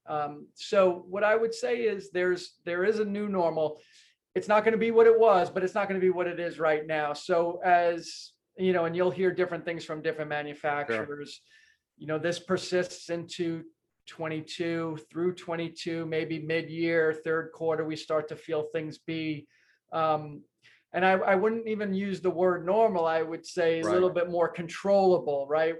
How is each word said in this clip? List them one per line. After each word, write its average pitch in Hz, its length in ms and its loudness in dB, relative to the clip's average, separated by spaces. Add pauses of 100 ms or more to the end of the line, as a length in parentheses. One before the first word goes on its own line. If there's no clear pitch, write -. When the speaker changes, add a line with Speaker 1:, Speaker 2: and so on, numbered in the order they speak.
Speaker 1:
Um, 147 460 -6
so 185 560 2
what 202 140 -2
I 214 120 4
would 226 180 0
say 240 280 -4
is 202 300 -2
there's, 180 540 -2
there 175 200 -2
is 214 140 2
a 214 60 0
new 208 220 -4
normal. 160 520 0 (560)
It's 185 120 -2
not 208 160 4
gonna 226 140 2
be 226 140 2
what 226 160 8
it 226 120 8
was, 190 300 6
but 185 140 -4
it's 185 120 -4
not 202 120 0
gonna 190 120 -2
be 185 120 4
what 175 160 0
it 170 120 -6
is 160 200 -6
right 156 260 2
now. 151 280 -2
So 175 500 0
as, 175 680 2 (260)
you 185 160 2
know, 170 120 2
and 165 100 -2
you'll 180 160 2
hear 185 200 0
different 175 340 -4
things 170 200 -6
from 156 160 -8
different 156 280 -4
Speaker 2:
Sure. 147 80 -2
Speaker 1:
manufacturers, 147 1040 -4 (560)
you 143 100 -14
know, 156 120 -2
this 175 200 -2
persists 180 720 -4
into 170 540 -6 (440)
twenty-two, 165 880 -6 (140)
through 175 240 -2
twenty-two, 165 680 -6
maybe 160 340 -4
mid-year, 160 760 0 (100)
third 160 300 -2
quarter, 160 320 -2
we 156 100 -6
start 156 340 -2
to 156 60 -8
feel 151 280 -4
things 156 340 -8
be, 160 500 -6 (440)
um, 156 500 -2 (520)
and 180 120 0
I, 190 60 6
I 190 240 4
wouldn't 220 320 0
even 208 260 -4
use 190 260 -2
the 175 120 0
word 175 340 0
normal. 196 400 4
I 160 160 2
would 160 240 -6
say 165 340 0
a 165 40 -2
Speaker 2:
Right. 170 100 0
Speaker 1:
little 180 160 4
bit 175 200 -2
more 170 200 2
controllable, 175 960 2
right? 160 320 0